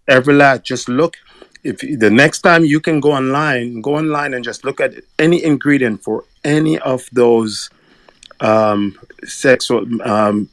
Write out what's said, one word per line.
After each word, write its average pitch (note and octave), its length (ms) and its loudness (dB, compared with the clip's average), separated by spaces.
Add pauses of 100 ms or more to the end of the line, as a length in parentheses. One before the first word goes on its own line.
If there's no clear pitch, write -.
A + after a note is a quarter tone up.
Every C3 240 4
last, C#3 300 4
just B2+ 260 -8
look. C3 260 -2 (480)
If B2 160 -8
the C3+ 320 0
next C#3 300 2
time E3+ 220 4
you D3+ 160 2
can D#3 200 -2
go C#3+ 140 2
online, C3 680 -2
go C#3 140 -2
online D3 400 -4
and B2 80 -8
just A#2 200 -10
look C#3 160 -6
at C3 140 -2 (240)
any D#3+ 260 2
ingredient C3+ 600 0
for A2 220 -6 (180)
any D#3 360 0
of C3 320 -4
those, A2+ 600 0 (680)
um, G#2+ 600 0 (240)
sexual, B2 600 0 (240)
um, G#2 460 0